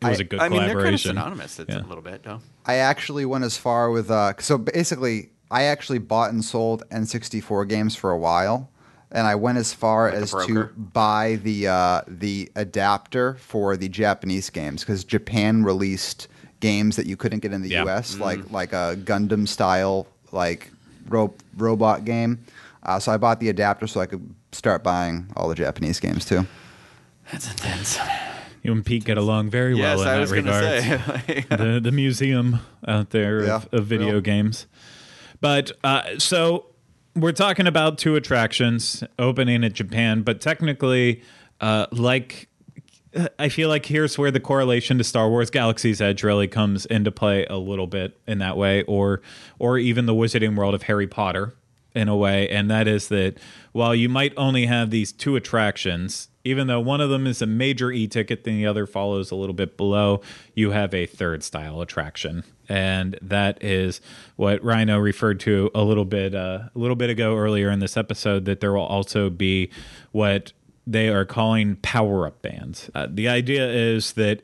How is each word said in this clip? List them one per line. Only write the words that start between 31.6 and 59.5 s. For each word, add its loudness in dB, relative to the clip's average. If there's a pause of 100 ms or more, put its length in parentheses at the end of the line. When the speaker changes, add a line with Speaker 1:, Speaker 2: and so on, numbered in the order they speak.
Speaker 1:
the 0
museum 2 (260)
out 0
there 2
of, 0
Speaker 2:
Yeah, 0 (180)
Speaker 1:
of 0
video 0
Speaker 2:
real. 2
Speaker 1:
games. 0 (720)
But, 2 (120)
uh, 0
so 2 (500)
we're 2
talking 2
about 4
two 2
attractions 2 (140)
opening 2
at 0
Japan, 0
but 0
technically, 2 (400)
uh, 2
like, -2 (920)
I 0
feel 0
like 0
here's 0
where 2
the 2
correlation 2
to 2
Star 2
Wars 2
Galaxy's 2
Edge 2
really 4
comes 0
into 2
play 2
a -6
little -4
bit -6 (100)
in -4
that -2
way, 2
or, 2 (360)
or 2
even 2
the 2
Wizarding 2
World 2
of -6
Harry 0
Potter -4 (420)
in 0
a 2
way, 2
and 0
that 2
is 0
that 0 (340)
while 2
you 2
might 0
only 2
have 0
these 0
two -2
attractions, -2 (160)
even -2
though 0
one 0
of 2
them 0
is -2
a 0
major 0
e-ticket, -2
then -2
the 0
other 0
follows -4
a -6
little -4